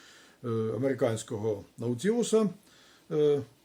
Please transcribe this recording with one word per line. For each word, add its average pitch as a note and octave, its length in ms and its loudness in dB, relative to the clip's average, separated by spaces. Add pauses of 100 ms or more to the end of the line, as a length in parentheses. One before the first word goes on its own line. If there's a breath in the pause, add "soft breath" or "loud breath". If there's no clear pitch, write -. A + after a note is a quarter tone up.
(440 loud breath)
е, B2 60 -8
американського A2+ 1160 -2 (120)
Наутілуса, G3+ 720 2 (600 soft breath)
е, D3 300 4 (240)